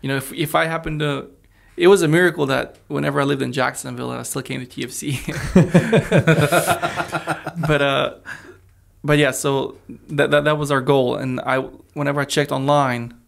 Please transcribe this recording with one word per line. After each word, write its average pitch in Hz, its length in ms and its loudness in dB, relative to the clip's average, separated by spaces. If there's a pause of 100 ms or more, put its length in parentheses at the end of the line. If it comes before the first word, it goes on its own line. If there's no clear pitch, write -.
You 135 80 -4
know, 135 80 0
if, - 160 -8
if 156 200 -4
I 160 120 4
happen 160 320 -6
to, 143 320 -4 (460)
it 170 100 4
was 190 160 6
a 156 60 2
miracle 170 380 4
that 131 300 -4 (120)
whenever 143 320 -2
I 139 40 2
lived 139 160 -2
in 127 120 -4
Jacksonville, 127 580 -4
I 123 140 -8
still 135 180 -6
came 131 180 -8
to 123 60 -12
T 135 160 -12
F 120 80 -8
C. 135 340 -6
<laughs> - 40 -6 (2500)
But, 147 160 2
uh, 139 320 0 (880)
but 147 160 2
yeah, 139 140 4
so 139 460 -2 (300)
that, 143 220 0
that, 147 140 4
that 151 140 2
was 143 120 -2
our 139 100 2
goal. 131 360 2
And 127 240 -4
I, 131 180 0
whenever 143 600 -4
I 135 40 0
checked 143 280 0
online 135 640 0 (140)